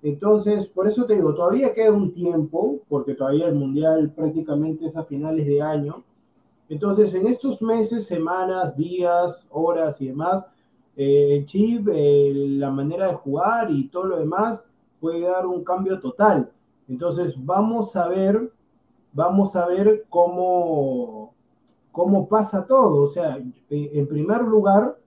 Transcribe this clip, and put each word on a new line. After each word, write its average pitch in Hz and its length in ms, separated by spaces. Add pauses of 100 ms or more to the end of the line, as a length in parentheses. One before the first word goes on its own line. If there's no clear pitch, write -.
Entonces, 202 640
por 190 220
eso 233 180
te 214 80
digo, 165 200
todavía 220 380
queda 220 200
un 202 200
tiempo, 170 760
porque 139 260
todavía 139 320
el 156 80
Mundial 147 600
prácticamente 156 720
es 151 100
a 156 80
finales 151 420
de 143 160
año. 151 400 (680)
Entonces, 196 460
en 190 140
estos 247 340
meses, 226 440
semanas, 180 680
días, 175 760
horas 160 500
y 131 80
demás, 170 360 (520)
eh, 143 400
el 143 100
chip, 214 460
eh, 143 420
la 139 380
manera 160 340
de 175 80
jugar 185 560
y 139 180
todo 180 180
lo 175 120
demás 185 460 (360)
puede 165 220
dar 180 240
un 180 180
cambio 190 360
total. 202 500 (380)
Entonces, 160 460 (100)
vamos 208 520
a 175 120
ver, 196 440 (600)
vamos 190 440
a 175 100
ver 208 420
cómo, 165 1300 (580)
cómo 180 360
pasa 208 380
todo. 202 360
O 143 40
sea, 151 300 (340)
eh, 147 240
en 143 140
primer 180 360
lugar 214 640